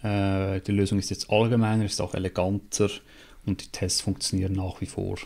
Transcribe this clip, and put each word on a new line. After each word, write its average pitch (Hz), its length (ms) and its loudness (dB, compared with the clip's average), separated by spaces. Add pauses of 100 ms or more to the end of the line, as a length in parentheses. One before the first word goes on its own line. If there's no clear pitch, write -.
Äh, 98 560 0
die - 100 -6
Lösung 101 300 4
ist - 100 -6
jetzt - 200 -6
allgemeiner, 110 540 4
ist - 160 -4
auch 90 140 -4
eleganter 95 760 0 (560)
und 95 200 -2
die - 80 -16
Tests - 280 -2
funktionieren 95 520 -2
nach 95 280 -4
wie - 60 -4
vor. 95 400 -6